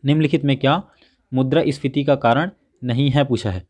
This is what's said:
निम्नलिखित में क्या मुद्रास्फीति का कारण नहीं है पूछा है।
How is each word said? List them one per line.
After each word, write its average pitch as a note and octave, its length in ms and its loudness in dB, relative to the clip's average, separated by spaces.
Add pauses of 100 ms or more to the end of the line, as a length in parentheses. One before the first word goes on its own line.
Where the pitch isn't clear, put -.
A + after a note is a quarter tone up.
निम्नलिखित D3 400 0
में C#3 120 2
क्या C#3+ 260 0 (500)
मुद्रास्फीति C3+ 720 -2
का C#3+ 120 2
कारण C3+ 340 2 (320)
नहीं B2+ 280 0
है C#3 140 2
पूछा A#2+ 260 -2
है। F2+ 200 -8